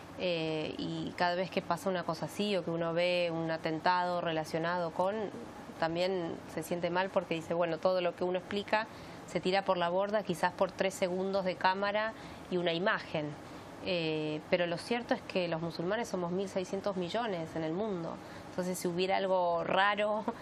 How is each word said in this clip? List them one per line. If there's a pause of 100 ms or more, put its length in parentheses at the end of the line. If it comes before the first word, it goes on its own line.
(180)
eh,
y
cada
vez
que
pasa
una
cosa
así
o
que
uno
ve
un
atentado
relacionado
con, (640)
también (200)
se
siente
mal
porque
dice,
"Bueno,
todo
lo
que
uno
explica (440)
se
tira
por
la
borda,
quizás
por
tres
segundos
de
cámara (380)
y
una
imagen". (580)
Eh, (100)
pero
lo
cierto
es
que
los
musulmanes
somos
mil
seiscientos
millones
en
el
mundo. (360)
Entonces,
si
hubiera
algo
raro (180)